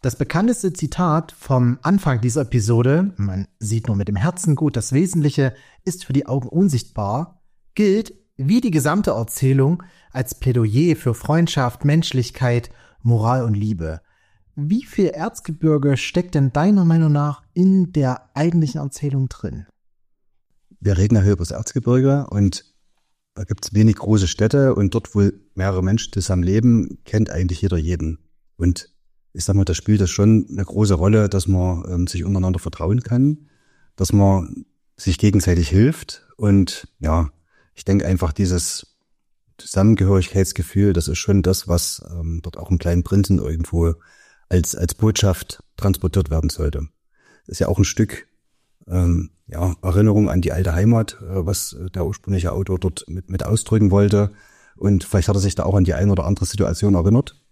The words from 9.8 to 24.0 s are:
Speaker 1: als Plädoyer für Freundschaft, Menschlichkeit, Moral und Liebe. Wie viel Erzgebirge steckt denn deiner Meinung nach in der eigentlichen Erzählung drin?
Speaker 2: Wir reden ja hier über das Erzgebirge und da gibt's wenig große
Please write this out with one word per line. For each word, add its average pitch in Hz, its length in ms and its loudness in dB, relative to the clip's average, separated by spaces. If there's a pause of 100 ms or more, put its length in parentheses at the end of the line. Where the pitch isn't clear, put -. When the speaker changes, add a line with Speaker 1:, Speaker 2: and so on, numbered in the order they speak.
Speaker 1:
als 127 280 -6
Plädoyer 123 560 2
für 120 180 -4
Freundschaft, 151 720 -2
Menschlichkeit, 127 840 0 (340)
Moral 117 400 2
und 107 120 0
Liebe. 82 440 -4 (560)
Wie 170 300 -4
viel 190 220 0
Erzgebirge 151 920 -2
steckt 175 360 -4
denn 139 200 0
deiner 185 320 2
Meinung 165 260 4
nach 147 320 -2 (100)
in 185 380 2
der 131 460 -2
eigentlichen 156 420 0
Erzählung 139 480 -4
drin? - 380 -10 (1120)
Speaker 2:
Wir 98 180 0
reden 104 180 4
ja 101 80 4
hier 101 100 4
über 85 100 -2
das - 80 -8
Erzgebirge 131 800 0
und 98 340 0 (680)
da 95 100 -12
gibt's - 300 -8
wenig 107 240 4
große 98 320 0